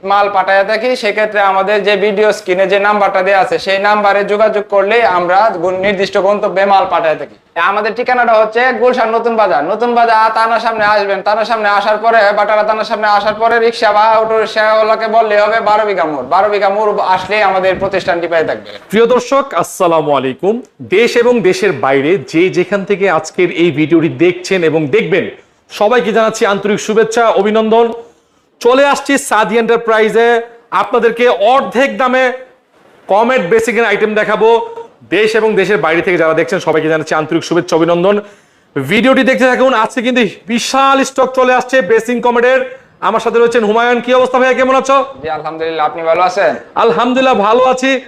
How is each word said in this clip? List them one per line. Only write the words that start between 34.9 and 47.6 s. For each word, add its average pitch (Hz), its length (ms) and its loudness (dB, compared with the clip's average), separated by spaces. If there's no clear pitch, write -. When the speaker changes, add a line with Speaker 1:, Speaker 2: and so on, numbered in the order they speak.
Speaker 2:
দেশ 214 260 0
এবং 220 140 2
দেশের 190 260 0
বাইরে 165 160 0
থেকে 180 200 0
যারা 160 180 2
দেখছেন, 170 200 -2
সবাইকে 156 340 0
জানাচ্ছি 156 220 -4
আন্তরিক 156 280 -2
শুভেচ্ছা, 170 360 -2
অভিনন্দন। 175 360 2
ভিডিওটি 220 540 2
দেখতে 254 220 2
থাকুন। 254 200 2
আজকে 220 240 -4
কিন্তু 254 140 0
বিশাল 269 500 0
স্টক 262 280 0
চলে 254 220 2
আসছে 240 180 -2
বেসিং 226 240 0
কমেটের। 240 340 2
আমার 220 180 0
সাথে 226 140 0
রয়েছেন 233 300 2
হুমায়ুন। 240 360 0
কি 247 140 -2
অবস্থা 254 200 0
ভাইয়া, 254 200 2
কেমন 262 220 2
আছো? 269 160 0
Speaker 1:
জি, 147 60 -10
আলহামদুলিল্লাহ। 156 520 -6
আপনি 160 200 -8
ভালো 165 200 2
আছেন? 180 220 0
Speaker 2:
আলহামদুলিল্লাহ, 247 520 0
ভালো 240 160 2